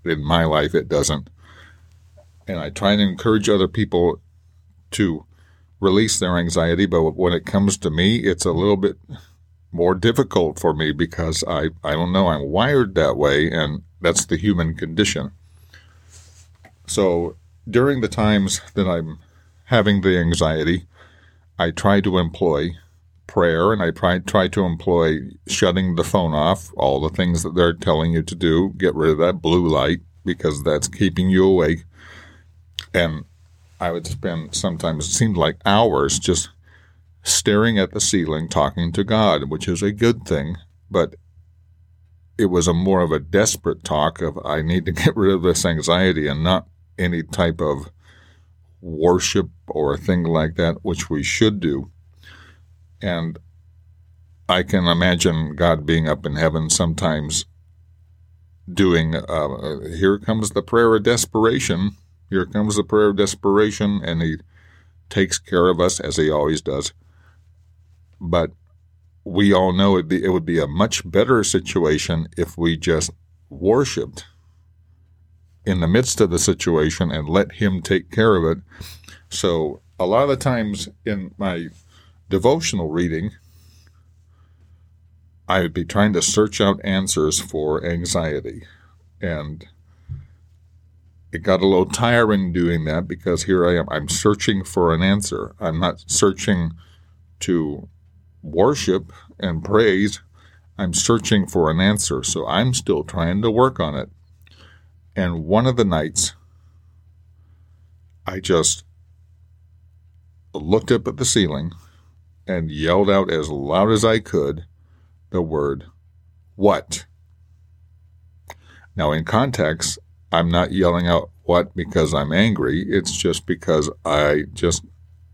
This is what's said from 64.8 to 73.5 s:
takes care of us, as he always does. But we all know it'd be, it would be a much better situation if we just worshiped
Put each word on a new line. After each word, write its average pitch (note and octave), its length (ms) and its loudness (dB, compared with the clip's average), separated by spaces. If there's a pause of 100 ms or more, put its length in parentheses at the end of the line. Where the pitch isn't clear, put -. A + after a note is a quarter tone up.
takes F#2+ 300 0
care F2+ 300 2
of E2+ 120 2
us, F2+ 200 0
as - 160 -6
he D#2 140 2
always D2+ 300 0
does. C#2 320 -6 (1300)
But E2+ 320 -2 (720)
we G2+ 280 2
all F#2 200 4
know G2 220 4
it'd F2 140 0
be, F2+ 140 0
it F#2+ 60 0
would F2+ 160 0
be E2 160 0
a C#2+ 60 0
much F2 440 -2
better A2+ 320 4
situation E2 920 0
if E2 220 -4
we E2+ 180 0
just D#2+ 340 -2 (380)
worshiped G#2+ 800 -2 (1400)